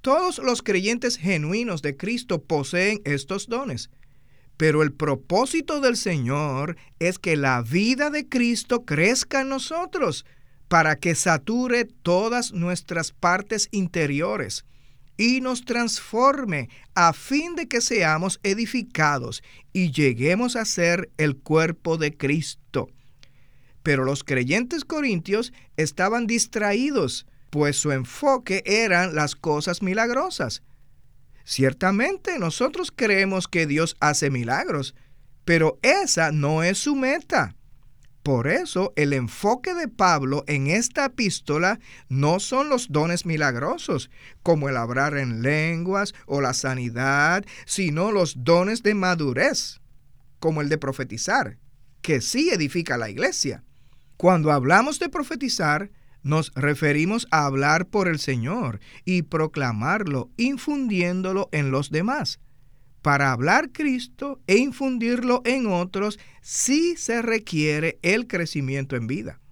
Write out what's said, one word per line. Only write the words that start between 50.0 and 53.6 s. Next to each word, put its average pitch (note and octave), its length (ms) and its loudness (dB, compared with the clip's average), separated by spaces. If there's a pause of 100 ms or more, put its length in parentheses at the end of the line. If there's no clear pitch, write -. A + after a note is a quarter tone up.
como D#3+ 220 0
el D3 80 -2
de D3+ 100 0
profetizar, C3+ 800 -4 (420)
que D3 200 0
sí D3+ 300 0
edifica C#3+ 460 0
la A2 140 -4
iglesia. C#3 540 -4 (520)